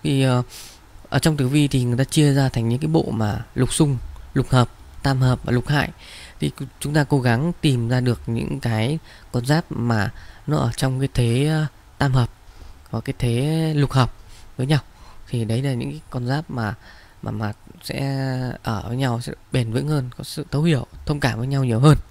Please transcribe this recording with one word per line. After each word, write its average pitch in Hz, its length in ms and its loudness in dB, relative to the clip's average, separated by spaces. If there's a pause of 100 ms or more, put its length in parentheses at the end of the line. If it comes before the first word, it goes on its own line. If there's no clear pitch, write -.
Thì, 139 200 2
à, 127 180 4 (680)
ở 139 100 2
trong 156 180 2
tử 135 100 2
vi 143 200 4
thì 135 160 2
người 120 140 0
ta 135 60 2
chia 147 300 4
ra 135 160 4
thành 113 200 0
những 120 100 0
cái 151 80 -2
bộ 160 240 2
mà 110 340 -2 (100)
lục 123 180 0
xung, 143 240 2 (360)
lục 127 160 0
hợp, 123 200 4 (340)
tam 135 180 0
hợp 127 220 2
và - 80 -2
lục 120 160 0
hại. 143 220 0 (500)
Thì 147 180 -2
c-, 139 80 -8 (140)
chúng 143 140 -4
ta 151 100 4
cố 139 180 2
gắng 123 300 2 (100)
tìm 123 280 2
ra 127 100 2
được 123 260 0
những 117 340 -4
cái 120 400 0 (320)
con 120 140 -2
giáp 151 240 2
mà 117 420 0 (360)
nó 151 100 0
ở 127 200 2
trong 131 220 0
cái 135 140 0
thế, 123 340 2
ờ, 156 180 0 (320)
tam 139 160 2
hợp 127 160 4 (640)
và 113 100 -4
cái 139 180 -6
thế 151 560 0
lục 143 160 2
hợp 127 220 2 (440)
với 127 100 -4
nhau. 147 120 2 (500)
Thì 117 160 -2
đấy 113 160 0
là 135 120 -2
những 127 180 -4
cái 156 180 -12
con 123 180 -6
giáp 143 220 -2
mà, 113 240 -4 (480)
mà, 110 100 -6
mà 107 220 -4 (300)
sẽ 135 420 -4 (380)
ở 107 240 -4
với 117 100 -4
nhau, 123 240 0
sẽ 139 120 -10 (180)
bền 120 200 0
vững 135 160 -2
hơn, 143 300 0
có 139 60 -12
sự - 280 -10
thấu 143 120 0
hiểu, 160 240 2 (180)
thông 147 140 -2
cảm 117 180 0
với 120 100 -4
nhau 139 160 0
nhiều 117 160 2
hơn. 143 180 10 (140)